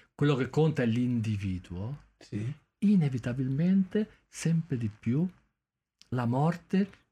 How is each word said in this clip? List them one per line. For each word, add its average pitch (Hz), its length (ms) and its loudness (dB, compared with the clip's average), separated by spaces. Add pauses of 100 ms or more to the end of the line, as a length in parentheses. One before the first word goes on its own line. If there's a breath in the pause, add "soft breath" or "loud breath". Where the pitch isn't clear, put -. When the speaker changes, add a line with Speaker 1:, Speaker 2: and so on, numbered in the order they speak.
(120)
Speaker 1:
quello 147 220 2
che 123 160 -2
conta 151 320 2
è 120 40 2
l'individuo, 110 1120 -2 (220)
Speaker 2:
Sì. 113 300 -8 (600)
Speaker 1:
inevitabilmente, 143 960 0 (200 soft breath)
sempre 160 500 -2
di 117 100 -2
più, 127 380 -2 (840)
la 123 160 -2
morte 170 640 0 (240)